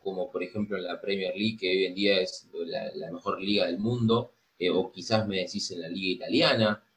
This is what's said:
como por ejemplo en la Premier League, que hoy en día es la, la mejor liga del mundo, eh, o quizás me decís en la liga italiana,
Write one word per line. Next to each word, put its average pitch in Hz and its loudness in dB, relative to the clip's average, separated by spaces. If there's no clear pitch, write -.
como 92 -4
por 90 -4
ejemplo 101 -4
en 92 -4
la 87 -6
Premier 95 -2
League, 110 0
que 92 0
hoy 95 4
en 90 -8
día 98 4
es - -4
la, 82 -6
la 82 -8
mejor 87 -4
liga 98 2
del 90 -2
mundo, 117 2
eh, 90 0
o 90 0
quizás 101 0
me 95 -2
decís 92 -4
en 87 -8
la 82 -10
liga 92 -2
italiana, 113 4